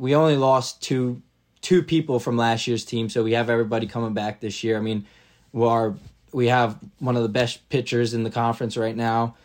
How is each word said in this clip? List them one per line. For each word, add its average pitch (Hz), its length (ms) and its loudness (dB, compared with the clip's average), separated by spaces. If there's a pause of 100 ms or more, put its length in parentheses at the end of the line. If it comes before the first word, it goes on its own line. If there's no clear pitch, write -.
we 139 100 4
only 156 220 4
lost 131 440 2
two, 127 400 -2 (400)
two 180 220 4
people 160 360 0
from 120 180 -2
last 117 300 0
year's 117 180 -2
team, 113 240 -4
so 117 140 0
we 113 100 2
have 117 160 2
everybody 117 380 0
coming 113 260 -4
back 107 260 -4
this 104 240 -8
year. 110 140 0
I 107 40 -2
mean, 110 240 -2 (460)
we 113 140 2
are, 113 300 2 (360)
we 120 160 0
have 120 300 2 (220)
one 127 180 0
of 117 60 2
the 107 180 -2
best - 280 -4
pitchers 120 440 0
in 113 100 -2
the 113 60 -4
conference 117 480 -2
right 113 180 -2
now 117 500 -2